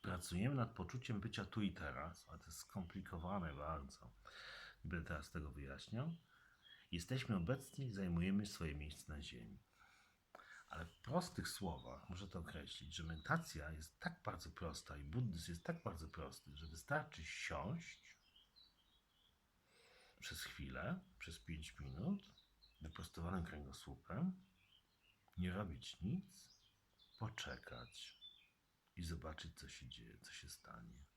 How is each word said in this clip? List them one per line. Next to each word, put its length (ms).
pracujemy 540
nad 160
poczuciem 480
bycia 260
tu 160
i 120
teraz, 560
a 80
to 80
jest 120
skomplikowane 960
bardzo, 580
nie 80
będę 160
teraz 240
tego 200
wyjaśniał. 640
Jesteśmy 440
obecni, 560
zajmujemy 540
swoje 300
miejsce 380
na 80
ziemi. 380
Ale 160
w 100
prostych 520
słowach 600
muszę 180
to 120
określić, 560
że 80
medytacja 680
jest 280
tak 260
bardzo 260
prosta 460
i 60
buddyzm 480
jest 120
tak 200
bardzo 240
prosty, 480
że 120
wystarczy 580
siąść 920
przez 240
chwilę, 560
przez 200
pięć 400
minut, 500
wyprostowanym 640
kręgosłupem, 1000
nie 140
robić 500
nic, 560
poczekać 1000
i 80
zobaczyć, 540
co 100
się 220
dzieje, 280
co 140
się 180
stanie. 560